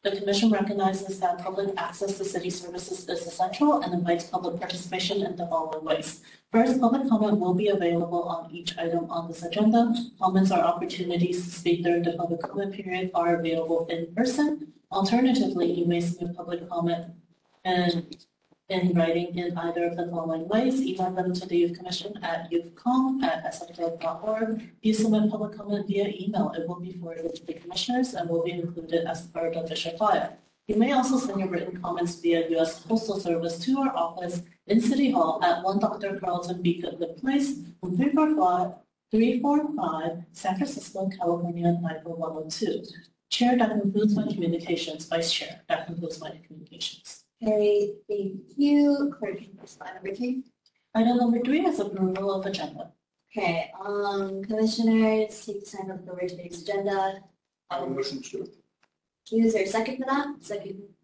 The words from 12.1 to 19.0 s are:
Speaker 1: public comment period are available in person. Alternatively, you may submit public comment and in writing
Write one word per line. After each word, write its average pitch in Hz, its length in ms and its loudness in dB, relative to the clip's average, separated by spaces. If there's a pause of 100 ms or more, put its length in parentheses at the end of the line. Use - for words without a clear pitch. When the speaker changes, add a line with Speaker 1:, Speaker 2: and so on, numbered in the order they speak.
Speaker 1:
public 170 260 -2
comment 196 320 -4
period 185 420 -4
are 170 220 2
available 165 540 0
in 170 240 -4
person. 294 580 0 (180)
Alternatively, 196 800 2
you 175 140 0
may 170 160 2
submit 175 340 -4
public 175 360 -8
comment 170 420 -2 (540)
and 180 500 0 (540)
in 180 240 2
writing 170 420 2